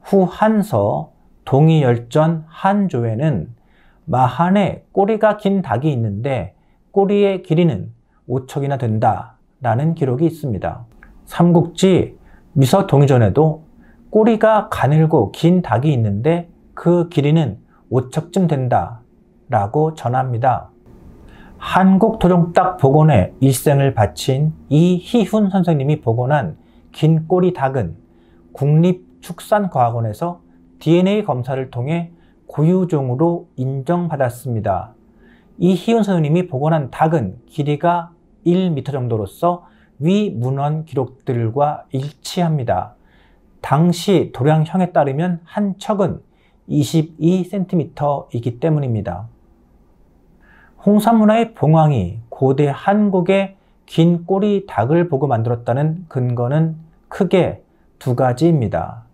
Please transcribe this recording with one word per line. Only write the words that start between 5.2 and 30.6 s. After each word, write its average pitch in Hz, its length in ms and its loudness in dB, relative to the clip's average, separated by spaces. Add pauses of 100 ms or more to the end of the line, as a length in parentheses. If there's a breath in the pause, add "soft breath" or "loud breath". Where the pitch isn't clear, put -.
긴 196 240 0
닭이 135 300 -2
있는데 113 640 -4 (360)
꼬리의 196 520 0
길이는 139 480 0 (360)
오척이나 139 500 -4
된다라는 120 1160 -2
기록이 139 300 -2
있습니다. 113 600 -6 (400 soft breath)
삼국지 170 920 2 (360 soft breath)
미서 196 340 2
동의전에도 139 800 2 (500 soft breath)
꼬리가 220 540 2
가늘고 151 640 2
긴 175 280 2
닭이 131 300 0
있는데 123 580 -2 (240)
그 175 360 0
길이는 143 500 0 (300 soft breath)
오척쯤 156 580 -2
된다라고 123 1500 -4
전합니다. 123 760 -2 (880 loud breath)
한국토종닭 185 1200 2
복원에 139 640 4
일생을 139 520 2
바친 135 600 -2 (160)
이희훈 180 800 2
선생님이 156 500 0
복원한 123 560 -2 (380 soft breath)
긴 160 340 0
꼬리 180 240 2
닭은 135 460 -4 (560 soft breath)
국립축산과학원에서 160 1900 -2 (400 soft breath)